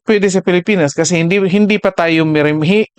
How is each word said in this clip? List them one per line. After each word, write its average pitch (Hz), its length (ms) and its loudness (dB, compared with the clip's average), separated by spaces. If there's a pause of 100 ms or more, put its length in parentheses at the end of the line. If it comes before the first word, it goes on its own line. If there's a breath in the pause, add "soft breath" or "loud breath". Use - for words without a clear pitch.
pwede 208 240 2
sa 185 160 -2
Pilipinas 180 480 0
kasi 165 240 -2
hindi, 170 320 0
hindi 202 320 0
pa 190 160 -2
tayo 165 320 0
mirim-, 151 320 0
hi-, 202 380 0